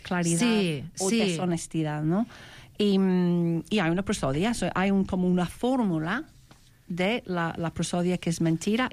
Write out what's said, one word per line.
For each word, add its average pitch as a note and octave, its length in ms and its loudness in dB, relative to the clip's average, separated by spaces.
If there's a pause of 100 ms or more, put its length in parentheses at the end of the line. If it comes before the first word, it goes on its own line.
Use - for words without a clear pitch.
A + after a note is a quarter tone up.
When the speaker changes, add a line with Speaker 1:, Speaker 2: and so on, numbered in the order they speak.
Speaker 1:
claridad E3+ 340 0
Speaker 2:
Sí, F#3 460 2 (160)
Speaker 1:
o F#3+ 100 0
Speaker 2:
sí. A3+ 80 2
Speaker 1:
deshonestidad, E3 840 -2
¿no? F3+ 240 2 (500)
Y, G3+ 220 4
mm, F3 720 2
y G#3+ 80 2
hay D#3+ 100 2
una F3 160 0
prosodia, F3+ 480 -2
so-, - 220 -2
hay G3 160 2
un, G3 140 2
como F3+ 220 0
una F3+ 200 2
fórmula A3 760 -2 (640)
de F#3 380 -2
la, E3+ 320 -2
la E3 160 -4
prosodia F3 460 -2
que - 100 -2
es E3 100 -2
mentira E3+ 540 0